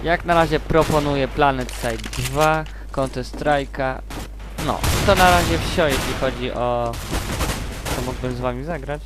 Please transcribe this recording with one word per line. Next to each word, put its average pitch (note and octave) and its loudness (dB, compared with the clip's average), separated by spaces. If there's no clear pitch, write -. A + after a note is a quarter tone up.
Jak E3 0
na E3+ 2
razie D#3+ 4
proponuję D3 2
Planet C3+ 2
Side A2+ -4
dwa, D3+ 2
Counter C3 -2
Strike'a. C#3 -2
No, A2+ 0
to G3+ 6
na F#3 8
razie E3 4
wsio, D#3+ 0
jeśli - 0
chodzi B2 -2
o, A#2+ -2
co - -2
mógłbym B2 -4
z A#2+ -8
wami B2 -2
zagrać D3+ -6